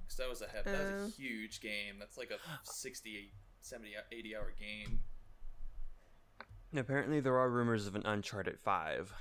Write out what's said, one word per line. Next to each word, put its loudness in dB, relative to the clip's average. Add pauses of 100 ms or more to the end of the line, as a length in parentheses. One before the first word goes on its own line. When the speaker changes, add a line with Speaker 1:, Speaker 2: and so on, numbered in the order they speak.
Speaker 1:
'cause -2
that 0
was -4
a -4
he-, -10 (120)
that 4
was 2
a -2
Speaker 2:
Oh. -2
Speaker 1:
huge -6
game. -4
That's -14
like -8
a -2
Speaker 3:
<gasps> -10
Speaker 1:
sixty, -8 (260)
seventy, -10 (160)
eighty -8
hour 0
game. 4 (1700)
Speaker 3:
And 0
apparently 4
there 6
are 6
rumors 4
of -4
an 0
Uncharted 0
five 2